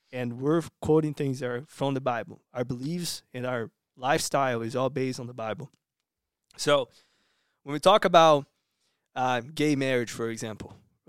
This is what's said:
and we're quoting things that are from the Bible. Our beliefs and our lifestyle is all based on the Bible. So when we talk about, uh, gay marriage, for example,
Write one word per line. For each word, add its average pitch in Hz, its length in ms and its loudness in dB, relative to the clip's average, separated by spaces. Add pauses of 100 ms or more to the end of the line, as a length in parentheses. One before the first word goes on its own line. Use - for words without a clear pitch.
(120)
and 123 280 -6
we're 151 220 2 (200)
quoting 156 340 2
things 135 240 -4
that 127 100 -6
are 123 180 -8
from 139 280 -2
the 131 60 -4
Bible. 117 400 -6 (120)
Our 127 100 -4
beliefs 135 600 -6 (100)
and 127 120 -8
our 120 260 -4 (260)
lifestyle 131 640 0
is 117 140 -6
all 131 140 0
based 131 300 -4
on 127 80 -10
the 120 60 -14
Bible. 113 380 -8 (840)
So 143 320 2 (760)
when 139 100 -8
we 147 60 -4
talk 202 260 6
about, 160 400 8 (680)
uh, 127 260 0
gay 147 340 0
marriage, 131 360 0
for 113 180 -4
example, 113 440 -10 (360)